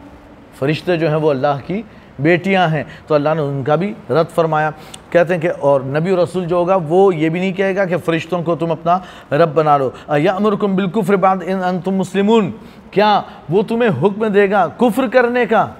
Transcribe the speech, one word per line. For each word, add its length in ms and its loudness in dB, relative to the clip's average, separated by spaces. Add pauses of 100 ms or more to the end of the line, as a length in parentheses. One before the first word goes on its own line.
(600)
फरिश्ते 380 -2
जो 100 0
हैं 80 0
वो 140 0
अल्लाह 280 0
की 280 -6 (360)
बेटियां 480 2
हैं। 160 -2 (240)
तो 60 2
अल्लाह 180 2
ने 80 -2
उनका 340 -2
भी 200 -2 (160)
रद्द 160 2
फरमाया। 460 -2 (400)
कहते 200 2
हैं 80 -2
कि 60 0
और 380 0
नबी 260 -2
और 80 2
रसूल 260 -2
जो 120 0
होगा 180 2
वो 360 2
ये 180 0
भी 100 -2
नहीं 140 -2
कहेगा 320 -2
कि 120 -2
फरिश्तों 460 -4
को 120 -2
तुम 160 -2
अपना 320 -2 (300)
रब 200 2
बना 240 4
लो। 160 -2 (160)
"अयअमुरुकुम 640 0
बिल 120 0
कुफ्रि 300 0
बाद 260 2
इन 160 -4
अंतुम 340 -2
मुस्लिमून", 600 0 (400)
क्या 320 2 (260)
वो 120 2
तुम्हें 260 0
हुक्म 400 -2
देगा 380 2
कुफ्र 400 0
करने 380 2
का 240 2 (100)